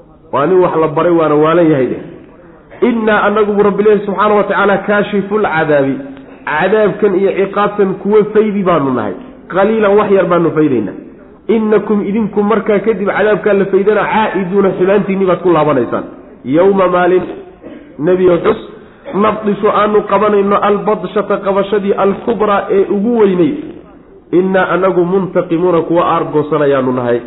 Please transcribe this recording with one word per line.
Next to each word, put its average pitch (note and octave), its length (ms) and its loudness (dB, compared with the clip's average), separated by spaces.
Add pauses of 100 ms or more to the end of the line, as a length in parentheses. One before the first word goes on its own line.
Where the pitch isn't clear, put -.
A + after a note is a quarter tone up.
(320)
Waa C3+ 140 0
nin F3+ 140 4
wax F3 160 2
la D#3+ 120 2
baray, E3 240 0
waana D#3 220 2
waalan D#3 360 4
yahay C3 160 2
de. G#2 120 -6 (920)
"Innaa," G#3+ 340 0
annagu, G#3 300 0
bu G3+ 100 2
Rabbi G3+ 200 2
leeyahay G#3 240 2
subxaanahu G3+ 300 0
wa G3+ 80 2
tacaala, G3 340 0
"kaashiful G3+ 640 -2
cadaabi," D3 520 0 (500)
cadaabkan F#3+ 680 0
iyo F#3+ 180 2
ciqaabtan G3 640 -2
kuwa G#3 300 2
faydi G#3 380 0
baanu D#3+ 320 0
nahay. G#2+ 200 -4 (340)
"Qaliilan," G3+ 480 0
wax G3+ 140 2
yar F#3+ 160 2
baanu E3+ 240 2
faydaynaa. C3 460 0 (520)
"Innakum," G#3+ 560 0
idinku, G#3 380 -2
markaa G#3 360 0
kadib G3+ 300 -2
cadaabkaa G3+ 440 0
la G3 120 2
faydana, G3+ 400 2
"caa'iduuna," F#3+ 680 0
xumaantiinni F#3+ 560 0
baad F3+ 160 0
ku F3+ 80 2
laabanaysaan. C#3 540 0 (400)
"Yawma," F#3 440 2
maalin, F3+ 360 2 (720)
nebiyo F3+ 400 2
xus, - 220 -2 (540)
"nabdishu," G#3 540 -2
aanu G#3+ 340 2
qabanayno, G3+ 600 0
"albadshata," G3+ 720 -2
qabashadii, G3 580 -2 (100)
"alkubraa," G3+ 680 0
ee F#3+ 200 2
ugu G#3 280 0
weynay. F3+ 340 2 (800)
"Innaa," F#3+ 420 2
annagu, F3+ 300 0
"muntaqimuuna," F3 760 0
kuwa E3 240 0
aargoosanayaanu D3 880 0
nahay. A#2+ 340 -2